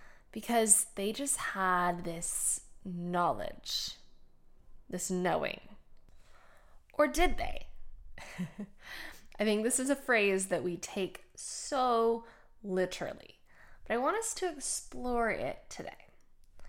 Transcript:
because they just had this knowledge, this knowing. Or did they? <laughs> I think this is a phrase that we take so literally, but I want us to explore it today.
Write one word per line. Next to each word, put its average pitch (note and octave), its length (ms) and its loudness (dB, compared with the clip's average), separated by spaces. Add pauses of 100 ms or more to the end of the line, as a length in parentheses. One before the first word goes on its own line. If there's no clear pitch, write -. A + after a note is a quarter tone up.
(300)
because A3 640 4
they G3+ 180 -2
just C#4 240 -2
had F3+ 680 2
this - 580 -2 (220)
knowledge, F3 1120 -2 (920)
this F3+ 220 -4
knowing. F3+ 500 0 (1300)
Or D4+ 120 6
did E4+ 300 4
they? - 300 -2 (720)
<laughs> F3+ 280 -8 (720)
I G#3 60 2
think G#3+ 180 4
this B3 180 2
is C4 100 0
a C4+ 60 6
phrase G3+ 500 4
that D#3+ 160 0
we F3 140 -2
take - 480 -6 (100)
so A#3 920 2 (380)
literally, F#3 800 -2 (460)
but - 80 0
I A#3 40 2
want D4+ 180 2
us A4+ 180 -2
to F4+ 140 -2
explore B3 840 -2
it - 380 -4
today. - 220 -10 (800)